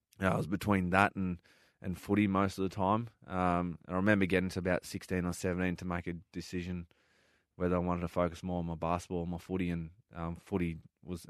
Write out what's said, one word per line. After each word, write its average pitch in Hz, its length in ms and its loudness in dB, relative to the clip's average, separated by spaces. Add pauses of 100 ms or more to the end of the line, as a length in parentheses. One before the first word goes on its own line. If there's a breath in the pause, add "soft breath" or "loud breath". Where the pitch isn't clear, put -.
(200)
you 95 60 2
know, 92 80 6
I 113 40 2
was 76 100 0
between 95 420 2
that 98 260 6
and, 90 220 -2 (440 soft breath)
and 90 180 -6
footy 104 260 4
most 98 320 2
of 95 60 -2
the 95 120 -2
time. 104 340 0 (180)
Um, 90 500 0 (100)
I 87 60 -6
remember 98 320 4
getting 92 240 4
to 92 100 -4
about 90 260 0
sixteen 90 400 -4
or 87 80 -2
seventeen 90 420 0
to 90 100 -8
make 87 220 -4
a 85 60 -4 (180)
decision 87 560 -8 (680)
whether 90 180 2
I 90 40 2
wanted 87 220 0
to 87 60 -2
focus 87 340 0
more 90 180 -4
on 85 60 -2
my 85 100 -4
basketball 87 440 -2
or 85 80 -4
my 85 100 -4
footy, 92 320 -2
and, 82 200 -4 (260)
um, 85 280 -6
footy 87 340 -2 (260)
was 87 260 -10